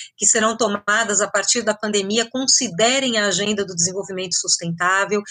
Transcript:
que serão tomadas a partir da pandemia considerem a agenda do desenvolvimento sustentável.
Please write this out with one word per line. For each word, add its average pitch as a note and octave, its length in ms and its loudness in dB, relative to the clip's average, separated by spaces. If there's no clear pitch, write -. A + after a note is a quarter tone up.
que - 120 -2
serão A3 280 2
tomadas G#3 640 0
a G3 60 2
partir G#3 360 0
da G#3 100 2
pandemia G#3+ 560 -2
considerem B3+ 880 2
a G#3 100 2
agenda G3+ 380 0
do F3+ 80 -10
desenvolvimento F#3 600 -4
sustentável. F3+ 960 0